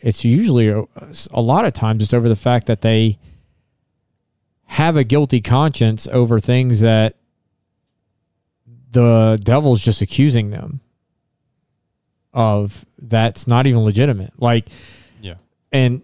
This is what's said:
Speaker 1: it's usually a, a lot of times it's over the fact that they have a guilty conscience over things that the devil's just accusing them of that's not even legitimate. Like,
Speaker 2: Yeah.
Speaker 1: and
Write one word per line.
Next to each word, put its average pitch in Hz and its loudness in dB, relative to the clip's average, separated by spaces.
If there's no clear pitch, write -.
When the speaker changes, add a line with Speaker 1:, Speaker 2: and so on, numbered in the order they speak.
Speaker 1:
it's - -4
usually 123 2
a, 104 -2
a - -4
lot 135 0
of 170 -2
times 110 -2
it's 104 -2
over 120 0
the 113 2
fact 123 -2
that 113 -4
they 110 0
have 160 -2
a 143 2
guilty 131 0
conscience 120 0
over 120 2
things 123 0
that 110 2
the 113 4
devil's 127 2
just 107 -2
accusing 117 0
them 135 -12
of 104 -2
that's 113 -2
not 123 2
even 117 2
legitimate. 107 0
Like, 117 0
Speaker 2:
Yeah. 95 -16
Speaker 1:
and 127 0